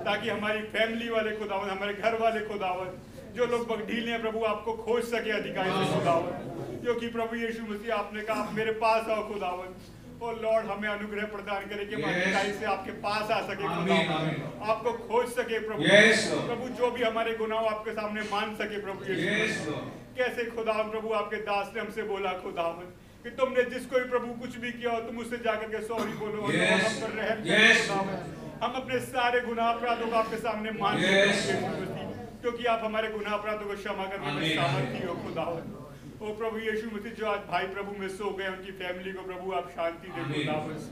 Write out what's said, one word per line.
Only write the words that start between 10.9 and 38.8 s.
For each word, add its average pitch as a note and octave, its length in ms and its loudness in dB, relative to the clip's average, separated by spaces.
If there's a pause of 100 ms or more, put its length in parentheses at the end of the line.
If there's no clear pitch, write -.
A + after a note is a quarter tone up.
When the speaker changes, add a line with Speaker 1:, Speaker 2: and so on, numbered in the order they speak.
Speaker 1:
प्रदान G3+ 420 -4
करें G3+ 220 -6
कि G#3+ 60 -4
हम D3 60 -2
Speaker 2:
यस। D#3 60 -2
Speaker 1:
अधिकाई F#3+ 460 2
से G#3+ 120 -4
आपके G3+ 260 0
पास G#3+ 400 -2
आ G#3 100 4
सके F#3+ 260 -4
Speaker 2:
आमीन, E3+ 140 0
Speaker 1:
खुदावन, E3+ 260 4
Speaker 2:
आमीन। D#3 360 0 (200)
Speaker 1:
आपको A3 300 2
खोज A3+ 360 2
सके A3+ 300 0
प्रभु। G#3 240 -2
Speaker 2:
यस, G#3+ 500 8
लॉर्ड। - 140 0
Speaker 1:
प्रभु, B3+ 220 -2
जो A#3+ 220 2
भी A#3 120 -2
हमारे A3+ 320 2
गुनाह A3 240 0
आपके G#3+ 340 0
सामने G#3+ 280 -2
मान G#3 340 -2
सके G#3 260 -4
प्रभु F#3+ 320 -4
यीशु - 0 -
Speaker 2:
यस, G#3 380 2
Speaker 1:
मसीह। - 160 -2
Speaker 2:
लॉर्ड। B2+ 500 -6
Speaker 1:
कैसे B3 280 0
खुदावन A3 460 0
प्रभु A3 220 -2
आपके G#3+ 240 0
दास G3+ 380 -2
ने A3 60 -2
हमसे G#3+ 220 -4
बोला G3 300 -2
खुदावन F3 520 -4 (400)
कि A#3 60 -6
तुमने B3 320 4
जिसको B3+ 360 0
भी B3 60 4
प्रभु A#3+ 220 2
कुछ A#3+ 300 -8
भी A#3 160 -4
किया A#3+ 200 -2
हो, A3+ 80 0
तुम A3+ 180 -6
उससे A#3+ 180 -4
जाकर A3 300 0
के G#3+ 160 -4
सॉरी A3 300 -2
बोलो G#3 300 -4
और G3+ 140 2
Speaker 2:
यस। F#3+ 160 4
Speaker 1:
हम - 360 2
पर - 60 -4
रहम G#3+ 300 -2
करो F#3 100 4
Speaker 2:
यस। G#3+ 340 8
Speaker 1:
खुदावन। - 460 -2 (280)
हम B3 100 0
अपने B3+ 280 -2
सारे A#3+ 400 4
गुनाह A#3 320 2
अपराधों A#3 340 0
को A3+ 100 2
आपके A3 200 4
सामने G#3+ 340 -2
मान G3+ 280 2
लेते F#3+ 140 6
हैं G3 140 8
Speaker 2:
यस। G3+ 200 4
Speaker 1:
यीशु - 200 0
मसीह, - 380 -4 (380)
क्योंकि A#3+ 220 -2
आप A3+ 200 4
हमारे A3 260 0
गुनाह G#3 240 -2
अपराधों G#3 320 -2
को G3+ 80 -4
क्षमा G3 320 -4
करने G3 200 -4
में D3 60 -2
Speaker 2:
आमीन। D#3 240 2
Speaker 1:
सामर्थी - 500 0
हो - 80 -2
खुदावन। - 640 -4 (420)
ओ G#3+ 40 -6 (100)
प्रभु A3 220 -2
यीशु A3 280 -2
मसीह, G#3+ 260 -6
जो G#3+ 140 -4
आज G3+ 120 0
भाई F3+ 280 -2
प्रभु G3+ 340 -6
में F#3+ 80 -4
सो G3+ 220 -4
गए, F#3+ 160 -4
उनकी F#3+ 260 -6
फैमिली F#3 400 -6